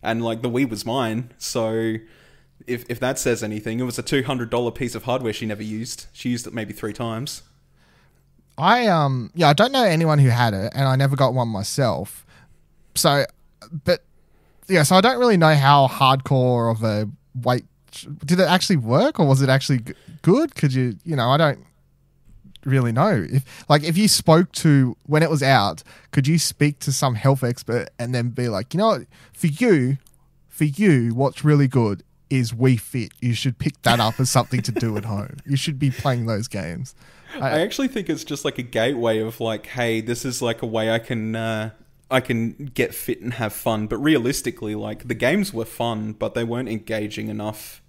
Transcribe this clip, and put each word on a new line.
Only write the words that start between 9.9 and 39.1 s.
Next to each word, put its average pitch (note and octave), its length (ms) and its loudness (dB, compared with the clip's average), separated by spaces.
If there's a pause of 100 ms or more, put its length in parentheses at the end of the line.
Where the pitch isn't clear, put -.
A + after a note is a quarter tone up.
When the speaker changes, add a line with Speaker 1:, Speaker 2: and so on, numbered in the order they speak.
Speaker 2:
who C3+ 100 6
had A#2 240 2
it, G2 220 -4
and C3+ 120 0
I C3 80 2
never C#3 200 2
got B2+ 180 2
one B2 140 0
myself. G2 800 -4 (680)
So, C#3+ 320 2 (600)
but, F3 180 0 (640)
yeah, F3+ 160 4
so F#3 120 4
I F#3+ 60 8
don't A#3+ 160 2
really A#3 200 4
know D#3 180 6
how C#3 320 6
hardcore B2+ 840 2
of A2 120 -2
a G#2+ 260 0 (340)
weight, B2 220 0 (580)
did F3 160 2
it F3+ 80 6
actually F3+ 300 4
work, C#3+ 420 2
or E3+ 60 6
was C3+ 160 4
it C3+ 80 2
actually C3 300 2
g-, - 140 -12 (280)
good? C4+ 320 4
Could C#3 200 0
you, B2 300 0
you D#3+ 120 -6
know, B2 140 2
I C#3 80 4
don't D3+ 220 2 (1080)
really C3 260 2
know. C3+ 400 2
If, - 380 -4
like, D3+ 140 4
if D#3+ 140 0
you G#3+ 100 4
spoke E3+ 460 4
to, C#3 420 4 (120)
when D#3 160 2
it D#3 80 0
was D3 100 0
out, G#2 400 2 (300)
could C#3 160 2
you E3 100 4
speak D3 420 0
to - 120 -4
some C3 240 0
health C3+ 280 2
expert A#2+ 540 -4
and A#2+ 160 -6
then B2 160 -2
be A#2+ 200 -4
like, G#2 240 -6
"You D#3+ 60 -2
know A3 80 2
what, F3 140 0 (320)
for - 140 -2
you, C#3+ 500 2 (520)
for - 160 -2
you, C#3 500 2
what's B2+ 280 -2
really D3 240 4
good A#2 360 0 (260)
is B2 220 0
Wii A#2+ 280 2
Fit. - 400 -8
You B2 140 -2
should B2 240 -4
pick - 240 -6
that A#2+ 180 4
up A2 200 0
as B2+ 100 0
something B2 320 0
to A2+ 100 -6
do A2 260 -2
at G#2 80 -8
home. G#2 400 -8
You C#3+ 100 -2
should C3+ 240 -4
be C#3 100 2
playing B2 380 -4
those A2+ 200 -4
games." F2 460 -10 (460)
I - 0 -
Speaker 1:
I C3+ 220 -2
actually B3+ 260 -2
think G#3+ 220 -6
it's D#3 160 -4
just, - 180 -8
like, C#3 140 -4
a B2+ 40 -8
gateway A#2 580 0